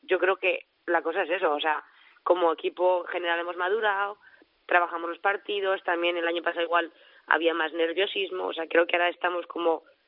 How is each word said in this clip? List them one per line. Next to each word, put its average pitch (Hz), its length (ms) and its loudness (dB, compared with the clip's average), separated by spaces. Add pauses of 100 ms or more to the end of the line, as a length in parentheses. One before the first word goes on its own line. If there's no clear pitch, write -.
yo 180 160 0
creo 185 180 2
que - 300 -2 (180)
la 170 160 0
cosa 165 220 -2
es 151 80 -4
eso, 180 240 0
o 147 60 -2
sea, 151 220 -2 (420)
como 170 280 4
equipo 180 520 0
general 170 360 -2
hemos 170 160 -6
madurado, 202 600 -2 (480)
trabajamos 170 420 2
los 165 120 -8
partidos, 196 640 -2
también 175 340 0
el 170 100 -2
año 170 140 -4
pasado 170 220 -2
igual 170 280 0 (340)
había 160 280 2
más 156 180 -2
nerviosismo, 185 760 -2
o 175 40 -6
sea, 165 140 -8
creo 170 200 4
que 175 100 0
ahora 175 120 2
estamos 175 380 -2
como, 165 360 0 (260)